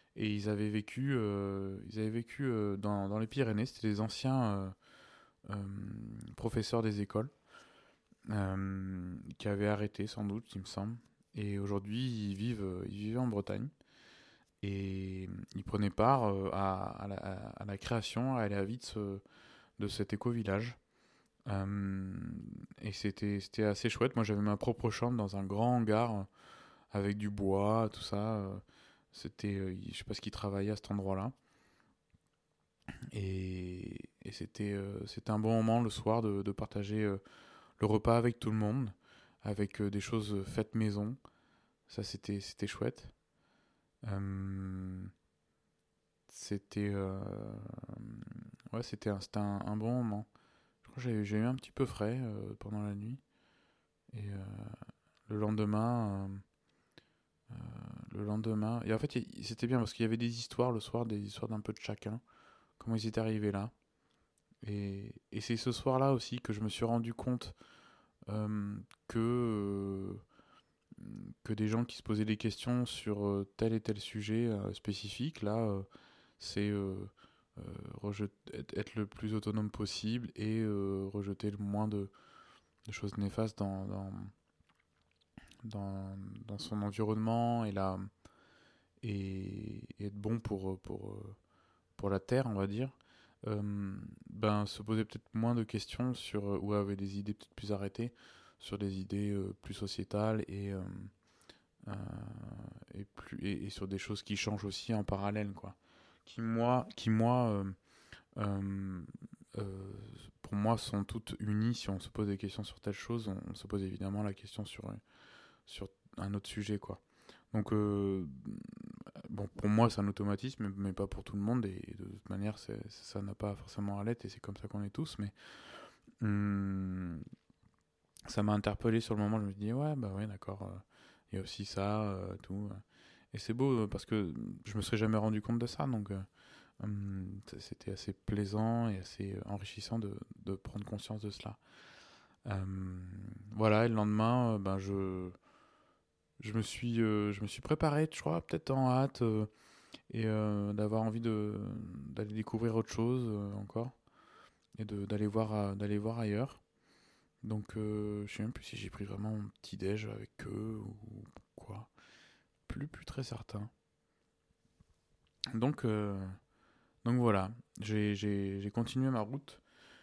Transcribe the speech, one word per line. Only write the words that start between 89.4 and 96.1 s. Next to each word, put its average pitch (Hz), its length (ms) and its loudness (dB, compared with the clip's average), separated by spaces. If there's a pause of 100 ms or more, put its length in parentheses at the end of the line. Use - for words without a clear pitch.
et 104 60 -4
être 101 100 -6
bon 110 240 0
pour, 95 420 -2
pour, 101 320 -8
euh, 101 220 -12 (640)
pour 98 140 2
la 98 80 4
terre, 127 260 2
on 113 80 0
va 98 140 4
dire. 120 240 -2 (560)
Euh, 101 480 -2 (340)
ben, 104 380 2
se - 160 -8
poser 110 200 2
peut-être - 300 -8
moins 117 220 2
de 117 80 2
questions 123 500 -2